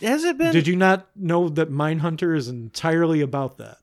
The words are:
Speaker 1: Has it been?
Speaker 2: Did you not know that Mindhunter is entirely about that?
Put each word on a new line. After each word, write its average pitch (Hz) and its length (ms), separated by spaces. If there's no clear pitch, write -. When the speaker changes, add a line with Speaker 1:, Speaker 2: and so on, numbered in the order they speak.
Speaker 1:
Has 285 220
it 339 140
been? 330 140
Speaker 2:
Did 160 160
you 180 80
not 190 400
know 175 340
that 156 220
Mindhunter 160 680
is 123 100
entirely 160 720
about 135 360
that? - 260